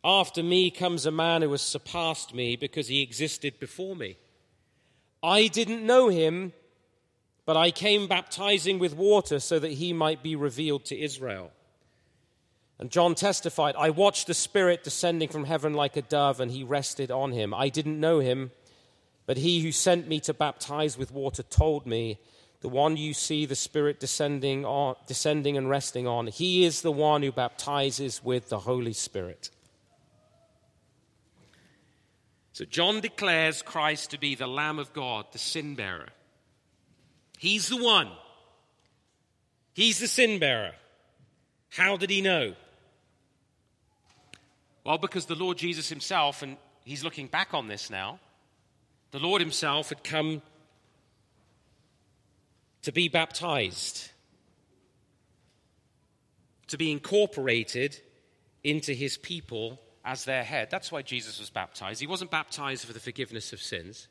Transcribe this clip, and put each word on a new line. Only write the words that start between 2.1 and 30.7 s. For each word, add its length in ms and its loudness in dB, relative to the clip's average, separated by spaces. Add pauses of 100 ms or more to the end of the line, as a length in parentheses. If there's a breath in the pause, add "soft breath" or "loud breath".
me 240 -2
because 320 -4
he 140 2
existed 580 -4
before 340 -10
me. 220 -10 (1040)
I 260 8
didn't 360 0
know 240 10
him, 460 2 (920)
but 120 4
I 120 6
came 360 4
baptizing 720 0
with 180 0
water 420 6
so 200 0
that 140 0
he 200 -2
might 300 2
be 120 -4
revealed 520 -2
to 120 -8
Israel." 540 -6 (1300)
And 120 -10
John 240 6
testified, 600 0
"I 140 4
watched 360 4
the 60 -2
Spirit 500 2
descending 460 0
from 160 -4
heaven 300 0
like 240 0
a 20 0
dove, 400 2
and 100 0
he 140 -8
rested 460 -2
on 220 -2
him. 200 0
I 160 2
didn't 320 -2
know 200 6
him, 300 0 (760 soft breath)
but 100 0
he 240 2
who 120 0
sent 360 2
me 120 -2
to 120 -2
baptize 640 -2
with 140 -6
water 320 -6
told 440 2
me, 320 -2 (440 soft breath)
'The 80 -4
one 260 2
you 160 -4
see 320 -2
the 100 -4
Spirit 460 -2
descending 640 -2
on, 320 0 (100)
descending 520 0
and 100 0
resting 380 -2
on, 220 -2
he 360 4
is 160 2
the 120 0
one 300 4
who 80 2
baptizes 920 -2
with 240 -2
the 120 -2
Holy 340 -2
Spirit.'" 560 -8 (3000 soft breath)